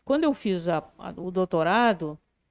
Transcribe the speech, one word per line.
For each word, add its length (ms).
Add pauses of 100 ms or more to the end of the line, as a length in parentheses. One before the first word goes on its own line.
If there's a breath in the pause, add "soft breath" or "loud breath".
quando 200
eu 100
fiz 340
a, 140 (160)
a, 180
o 140
doutorado, 880 (320)